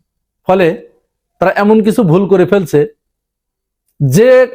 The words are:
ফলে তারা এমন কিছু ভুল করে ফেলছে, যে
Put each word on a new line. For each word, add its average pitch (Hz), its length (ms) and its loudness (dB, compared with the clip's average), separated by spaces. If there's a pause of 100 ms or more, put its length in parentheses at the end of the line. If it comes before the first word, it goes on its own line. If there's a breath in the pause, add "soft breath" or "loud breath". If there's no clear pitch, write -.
(460)
ফলে 185 420 -2 (500)
তারা 180 140 0
এমন 214 300 0
কিছু 214 200 0
ভুল 180 260 0
করে 180 180 2
ফেলছে, 151 480 -2 (1040)
যে 233 540 2